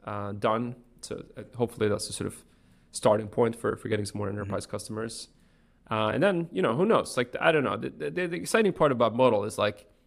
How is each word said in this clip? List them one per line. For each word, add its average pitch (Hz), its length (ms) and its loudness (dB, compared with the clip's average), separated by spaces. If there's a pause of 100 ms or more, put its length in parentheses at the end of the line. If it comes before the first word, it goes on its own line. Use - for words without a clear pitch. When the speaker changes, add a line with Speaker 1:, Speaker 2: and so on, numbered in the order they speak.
Speaker 1:
uh, 101 280 -8
done, 113 440 0 (260)
so, - 220 -10 (120)
uh, 110 60 -12 (140)
hopefully 113 320 0
that's 98 200 -2
a - 40 -12
sort 98 140 -4
of - 160 -10 (500)
starting 110 360 2
point 117 260 0
for, 107 220 -2
for - 120 -10
getting 104 180 -2
some 104 120 -8
more 101 100 -2
Speaker 2:
Mm-hmm. 104 100 -6
Speaker 1:
enterprise 101 260 -4
customers. 110 640 -8 (640)
Uh, 110 220 0
and 135 100 0
then, 170 300 2
you 185 80 -4
know, 123 140 2
who 165 100 0
knows? 202 320 2
Like, 123 240 -2
I 165 120 6
don't 147 120 4
know. 104 120 0
The, 143 340 -6
the, 175 160 -4
the 170 100 -6
exciting 214 360 2
part 147 200 4
about 117 220 2
Modal 117 300 4
is, 107 120 -6
like, 104 300 0 (200)